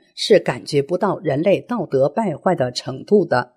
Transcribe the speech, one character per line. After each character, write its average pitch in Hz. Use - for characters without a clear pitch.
是 196
感 135
觉 143
不 175
到 180
人 147
类 180
道 165
德 139
败 185
坏 175
的 127
程 -
度 202
的， -